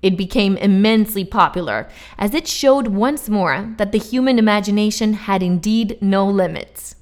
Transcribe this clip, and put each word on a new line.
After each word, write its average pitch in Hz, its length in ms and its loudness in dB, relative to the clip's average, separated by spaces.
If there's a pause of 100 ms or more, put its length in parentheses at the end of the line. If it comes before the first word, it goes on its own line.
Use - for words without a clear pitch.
It 190 160 2
became 196 400 0
immensely 202 680 2
popular, 165 640 -2 (260)
as 208 160 -2
it 302 160 -4
showed 269 400 2
once 226 400 -2
more 202 480 -2
that 208 160 -4
the 220 60 0
human 254 400 0
imagination 208 720 2
had 196 300 -2
indeed 208 580 0
no 196 260 2
limits. 185 760 -4